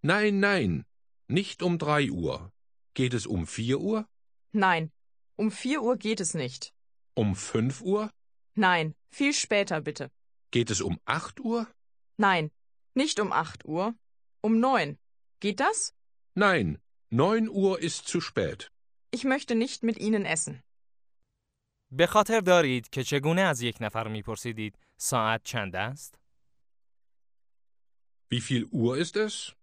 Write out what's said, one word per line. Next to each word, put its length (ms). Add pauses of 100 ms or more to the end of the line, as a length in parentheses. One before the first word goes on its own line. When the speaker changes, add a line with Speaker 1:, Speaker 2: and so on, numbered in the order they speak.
Speaker 1:
Nein, 360
nein. 300 (680)
Nicht 280
um 180
drei 260
Uhr. 400 (480)
Geht 200
es 60
um 160 (160)
vier 220
Uhr? 200 (540)
Speaker 2:
Nein. 300 (580)
Um 100
vier 300
Uhr 160
geht 280
es 80 (100)
nicht. 180 (600)
Speaker 1:
Um 140
fünf 460
Uhr? 220 (640)
Speaker 2:
Nein. 180 (320)
Viel 160
später 480
bitte. 240 (500)
Speaker 1:
Geht 180
es 80
um 140 (100)
acht 340
Uhr? 220 (560)
Speaker 2:
Nein. 340 (500)
Nicht 220
um 80
acht 340
Uhr. 200 (600)
Um 140
neun. 300 (500)
Geht 260
das? 120 (580)
Speaker 1:
Nein. 320 (540)
Neun 280
Uhr 380
ist 140 (100)
zu 100
spät. 380 (560)
Speaker 2:
Ich 80
möchte 320
nicht 280
mit 160
Ihnen 260
essen. 380 (1300)
Speaker 3:
به 160
خاطر 320
دارید 500
که 140
چگونه 380
از 200
یک 200
نفر 260
می‌پرسیدید 720 (180)
ساعت 460
چند 320
است؟ 440 (2000)
Speaker 1:
Wie 120
viel 300
Uhr 260
ist 200
es? 440